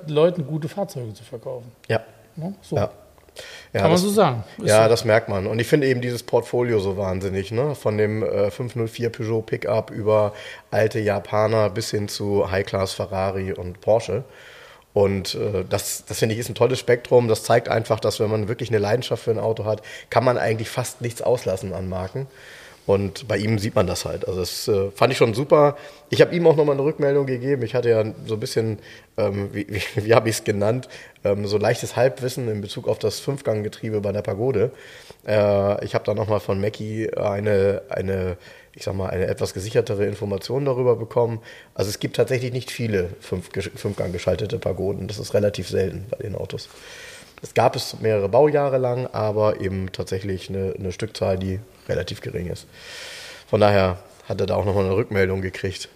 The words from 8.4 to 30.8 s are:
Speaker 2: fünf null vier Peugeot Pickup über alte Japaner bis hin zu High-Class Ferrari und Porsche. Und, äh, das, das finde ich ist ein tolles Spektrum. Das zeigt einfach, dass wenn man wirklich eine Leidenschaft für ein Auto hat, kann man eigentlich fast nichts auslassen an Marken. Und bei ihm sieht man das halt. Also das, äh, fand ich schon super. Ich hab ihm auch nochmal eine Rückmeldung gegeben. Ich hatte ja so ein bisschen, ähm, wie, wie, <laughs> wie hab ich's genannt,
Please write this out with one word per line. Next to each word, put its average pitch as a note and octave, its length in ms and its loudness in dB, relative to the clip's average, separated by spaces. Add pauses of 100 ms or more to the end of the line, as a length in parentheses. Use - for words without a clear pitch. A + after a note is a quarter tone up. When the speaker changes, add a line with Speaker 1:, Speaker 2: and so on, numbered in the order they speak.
Speaker 2:
fünf B2 260 -6
null A2+ 120 -2
vier A#2 220 -4
Peugeot A2+ 320 -2
Pickup A2 480 -2
über G#2+ 420 2 (380)
alte G#2+ 280 2
Japaner G#2+ 720 2
bis A2 200 -6
hin G#2 180 -2
zu G2+ 420 0
High-Class F#2+ 420 0
Ferrari F#2+ 600 -4
und F2+ 280 -10
Porsche. A2+ 440 2 (680)
Und, G2 440 2
äh, G#2 340 -2
das, - 360 -4
das - 120 -8
finde A2+ 160 2
ich A2+ 60 -4
ist A2+ 80 -6
ein A2+ 80 -8
tolles B2 240 2
Spektrum. B2 480 4
Das A2 160 2
zeigt A#2 240 2
einfach, A2+ 320 0
dass - 180 0
wenn G#2+ 120 0
man G#2+ 180 0
wirklich A#2 220 -4
eine A2 80 2
Leidenschaft A2+ 440 0
für - 80 0
ein A2 80 0
Auto G#2+ 260 -2
hat, G#2+ 180 -2 (280)
kann A#2 140 4
man B2 120 4
eigentlich A2 320 0
fast - 320 -6
nichts A#2 220 -6
auslassen F#2+ 500 0
an F#2 160 -6
Marken. F#2 380 -6 (600)
Und G2 420 0
bei G#2+ 80 0
ihm G#2+ 240 0
sieht G#2 160 -4
man G2 100 6
das F2+ 180 -4
halt. G2 220 -6
Also F#2 140 -2
das, - 260 -6
äh, G2 300 2
fand B2 160 4
ich - 60 -2
schon A#2+ 140 4
super. D3 440 4 (320)
Ich A2 120 6
hab E3+ 120 6
ihm E3+ 160 2
auch D#3 80 6
nochmal D3 180 4
eine C3+ 80 0
Rückmeldung C#3+ 420 2
gegeben. C3 380 -2
Ich A2+ 140 -2
hatte A#2+ 140 2
ja A2 140 4 (220)
so A2+ 80 -4
ein G#2+ 60 -2
bisschen, A2 400 -2 (360)
ähm, G2+ 360 0
wie, G#2 160 -4
wie, G2+ 200 -4
<laughs> G#2 180 -2
wie A2+ 80 6
hab A#2 120 6
ich's A2 160 0
genannt, G#2+ 460 0 (340)